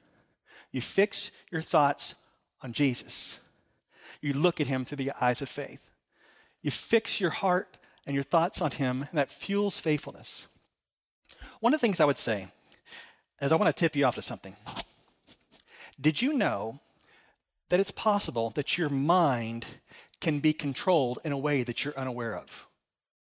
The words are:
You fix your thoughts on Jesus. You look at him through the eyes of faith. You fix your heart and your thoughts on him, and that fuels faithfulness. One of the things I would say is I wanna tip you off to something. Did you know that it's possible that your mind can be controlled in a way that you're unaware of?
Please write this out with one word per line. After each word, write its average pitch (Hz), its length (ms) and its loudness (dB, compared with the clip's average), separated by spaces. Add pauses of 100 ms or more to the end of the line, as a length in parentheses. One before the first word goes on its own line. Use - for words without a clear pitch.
(720)
You 131 80 -4
fix - 520 0 (200)
your 160 100 -4
thoughts 147 540 2 (460)
on 127 100 -8
Jesus. - 680 0 (800)
You 143 100 -2
look 156 300 2
at 131 60 0
him 131 180 -2
through 147 180 -10
the 131 160 -2
eyes 123 220 2
of 139 80 -6
faith. - 400 -10 (720)
You 147 100 -2
fix - 480 0
your 170 120 0
heart 185 440 0 (300)
and 143 80 -4
your 139 100 0
thoughts 170 380 2
on 151 100 0
him, 131 380 -2
and - 80 -4
that - 140 0
fuels 202 480 -2
faithfulness. - 680 -4 (1120)
One 240 140 4
of 302 80 0
the 247 40 2
things 196 140 2
I 151 60 6
would 143 140 4
say 101 280 -2 (920)
is 139 100 2
I 165 60 6
wanna 180 160 4
tip 160 240 0
you 139 80 4
off 123 100 2
to 107 60 -10
something. - 340 -10 (1400)
Did 147 220 2
you 277 120 0
know 123 480 -2 (880)
that 180 100 4
it's 196 120 2
possible 143 640 0
that - 220 -2
your 160 120 0
mind 135 760 2 (540)
can 151 200 0
be 151 120 2
controlled 139 720 0
in 151 80 -2
a 139 60 -2
way 139 260 2
that 117 220 -4
you're 143 120 -6
unaware 120 380 -4
of? - 320 -14 (640)